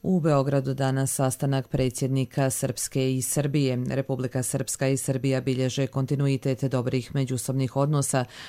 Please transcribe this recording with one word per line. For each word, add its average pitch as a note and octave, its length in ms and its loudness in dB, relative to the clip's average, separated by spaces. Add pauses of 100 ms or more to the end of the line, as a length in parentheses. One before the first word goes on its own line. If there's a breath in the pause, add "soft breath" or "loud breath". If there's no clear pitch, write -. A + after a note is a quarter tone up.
U F#3 180 2
Beogradu C#3 540 2
danas C3+ 380 0
sastanak C3+ 560 0
predsjednika C3 800 0
Srpske C3 680 -2
i B2+ 60 0
Srbije. C3+ 680 0
Republika C3 540 -2
Srpska - 440 -2
i C3+ 100 2
Srbija C3 440 0
bilježe C3 460 0
kontinuitet C3+ 760 0
dobrih B2+ 520 -2
međusobnih C3 600 -2
odnosa, C#3 500 2 (240 loud breath)